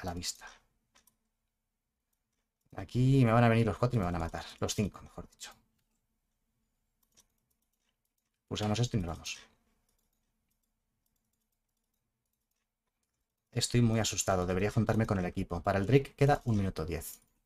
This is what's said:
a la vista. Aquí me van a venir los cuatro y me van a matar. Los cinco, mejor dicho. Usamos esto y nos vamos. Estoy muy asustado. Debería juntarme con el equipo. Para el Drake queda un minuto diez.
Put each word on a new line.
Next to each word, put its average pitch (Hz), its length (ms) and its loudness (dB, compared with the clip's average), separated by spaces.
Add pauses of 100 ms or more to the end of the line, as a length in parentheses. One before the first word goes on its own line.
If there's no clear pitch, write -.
a - 40 -12
la 87 100 -8
vista. - 320 -10 (2250)
Aquí 127 480 4
me 110 80 6
van 120 120 6
a 117 40 6
venir 113 180 4
los 95 120 -2
cuatro 123 180 0
y 107 40 2
me 87 60 0
van 87 100 -4
a - 20 -2
matar. 82 260 -6 (140)
Los 101 160 -6
cinco, 98 280 -4
mejor - 280 -18
dicho. - 220 -20 (3000)
Usamos 104 280 -2
esto 120 180 -2
y 98 40 0
nos 85 80 -4
vamos. 80 300 -10 (4000)
Estoy 120 280 0
muy 113 200 4
asustado. 98 440 0
Debería 92 280 0
juntarme 110 340 0
con 98 140 0
el 90 40 -2
equipo. 87 380 -6
Para 98 160 0
el 98 80 -2
Drake 131 300 2
queda 147 280 2
un 113 120 0
minuto 95 280 -2
diez. 80 360 -8 (260)